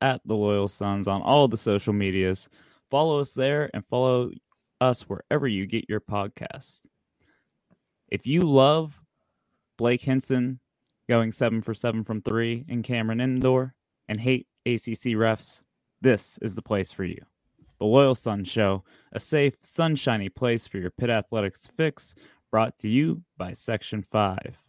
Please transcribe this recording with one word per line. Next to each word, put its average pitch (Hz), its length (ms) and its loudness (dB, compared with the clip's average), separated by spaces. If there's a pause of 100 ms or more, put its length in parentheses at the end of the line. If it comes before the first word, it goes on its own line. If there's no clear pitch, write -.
at 131 240 0
the 107 100 -2
Loyal 101 340 2
Sons 101 380 -4
on 98 140 -2
all 139 260 6
the 113 120 -4
social 104 340 0
medias. 95 560 0 (420)
Follow 147 300 2
us 135 140 -6
there 143 400 0
and 104 160 -8
follow 123 400 2 (500)
us 127 220 2
wherever 139 440 -4
you 101 200 -2
get - 240 -6
your 104 100 -2
podcast. - 840 -8 (1300)
If - 160 -6
you 156 160 2
love 147 560 4 (760)
Blake 120 260 0
Hinson 131 560 0 (500)
going 113 240 2
seven 113 280 0
for 110 140 -6
seven 113 280 -4
from 107 200 -6
three 117 460 -2
in 117 140 -4
Cameron 113 380 -2
Indoor 127 540 2 (340)
and 107 120 -6
hate 127 260 0 (200)
A 120 100 2
C 117 180 -8
C 117 200 -4
refs, 110 480 0 (400)
this 123 400 2
is 104 120 -6
the 107 60 -8
place 98 320 -4
for 98 120 -8
you. 85 140 -8 (600)
The 104 80 -2
Loyal 131 280 6
Sun 101 300 -4
Show, 98 400 0 (280)
a 110 60 -10
safe, 143 440 0
sunshiny 131 640 -2
place 117 380 -2
for - 100 -12
your 90 140 -4
Pitt 120 180 -2
Athletics 107 640 -2
fix, - 400 -4 (360)
brought 110 300 0
to 107 100 -4
you 156 320 2 (160)
by 90 160 -8
Section 110 580 -6
five. 101 460 -2 (100)